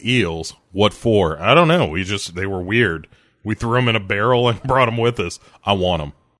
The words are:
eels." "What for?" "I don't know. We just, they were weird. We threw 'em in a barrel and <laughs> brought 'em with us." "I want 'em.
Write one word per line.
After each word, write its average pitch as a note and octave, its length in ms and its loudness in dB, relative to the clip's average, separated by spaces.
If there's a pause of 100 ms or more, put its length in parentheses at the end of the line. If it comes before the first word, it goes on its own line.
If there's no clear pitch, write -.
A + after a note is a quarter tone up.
eels." F2 480 -2 (180)
"What G2 220 2
for?" F2+ 480 0
"I G#2+ 140 0
don't E3+ 120 6
know. D#3+ 200 2
We E2 160 -4
just, F#2 320 -8
they F#2 100 -6
were G2 160 -6
weird. F#2 460 0 (360)
We G#2+ 120 -4
threw A#2+ 240 -2
'em B2 100 2
in A2+ 60 0
a A2 40 -2
barrel G#2+ 480 0
and A#2+ 160 -2
<laughs> - 0 -
brought C3 240 2
'em A#2 100 -2
with A#2 220 0
us." F2 200 -4 (260)
"I G2+ 80 2
want F2+ 300 0
'em. D2 100 -10 (260)